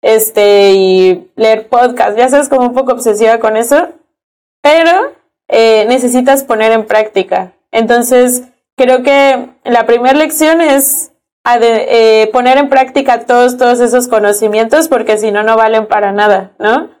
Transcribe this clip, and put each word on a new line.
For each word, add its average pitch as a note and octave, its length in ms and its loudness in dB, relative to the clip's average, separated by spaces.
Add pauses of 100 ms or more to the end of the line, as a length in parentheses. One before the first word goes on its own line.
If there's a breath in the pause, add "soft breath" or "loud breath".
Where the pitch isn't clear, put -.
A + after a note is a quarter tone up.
este, G#3 720 2
y F#3 640 0
leer A3 320 0
podcast, A#3+ 480 0
ya B3 100 2
sabes, C#4 220 0
como B3+ 180 0
un B3 60 -4
poco C4 180 -2
obsesiva A3+ 480 0
con A3 160 -2
eso, C#4 320 0 (720)
pero, D#4+ 300 2 (560)
eh, A3 400 2
necesitas B3+ 560 0
poner A3 300 -2
en A3 120 -2
práctica. F#3+ 680 -4 (180)
Entonces, B3 720 0 (320)
creo B3+ 260 2
que C#4 460 0 (160)
la A#3 220 0
primera A#3+ 320 0
lección D#4 420 0
es C#4 520 -2 (340)
ade-, A#3 400 0 (380)
eh, A3 100 0
poner B3+ 240 2
en C#4+ 120 0
práctica C4 560 0
todos, B3 320 0
todos B3 220 0
esos B3 300 0
conocimientos, A3 800 0
porque A#3+ 280 -2
si G#3+ 140 -4
no, G#3 120 -4
no A3 120 0
valen A3 320 0
para G#3 240 -2
nada, G3 480 -2
¿no? A3+ 300 -2 (100)